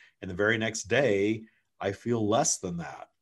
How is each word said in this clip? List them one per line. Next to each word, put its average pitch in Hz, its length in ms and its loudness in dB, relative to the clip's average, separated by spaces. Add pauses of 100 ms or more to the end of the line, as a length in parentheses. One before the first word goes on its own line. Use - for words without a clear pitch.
(220)
And 95 80 -10
the 92 60 -8
very 107 220 4
next 113 260 -4
day, 110 600 2 (360)
I 98 140 -4
feel 113 340 -2
less 120 300 2
than 90 200 -8
that. 73 300 -12 (140)